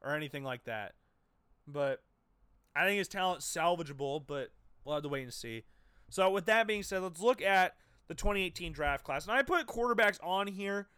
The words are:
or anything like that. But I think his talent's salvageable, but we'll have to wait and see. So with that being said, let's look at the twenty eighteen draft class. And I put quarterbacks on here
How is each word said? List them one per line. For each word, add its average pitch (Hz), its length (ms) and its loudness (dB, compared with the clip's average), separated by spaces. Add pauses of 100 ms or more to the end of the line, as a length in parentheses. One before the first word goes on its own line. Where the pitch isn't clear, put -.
or 143 140 -2
anything 147 280 -6
like 123 220 -6
that. 107 300 -6 (720)
But 143 360 -2 (720)
I 160 100 4
think 202 140 2
his 185 80 -2
talent's 185 440 -2
salvageable, 151 760 -2
but 139 240 -6 (320)
we'll 147 120 -4
have 147 80 -4
to 147 60 -4
wait 139 140 -4
and 123 100 -14
see. 113 300 -10 (460)
So 190 200 4
with 190 160 0
that 226 220 4
being 208 160 -2
said, 190 180 -2
let's 175 200 -6
look 240 200 4
at 190 360 4 (300)
the 165 80 -10
twenty 202 280 2
eighteen 175 300 -6
draft 143 300 0
class. 147 220 -4
And 214 100 0
I 269 80 4
put 320 220 0
quarterbacks 233 580 2
on 190 240 0
here 196 400 -6 (100)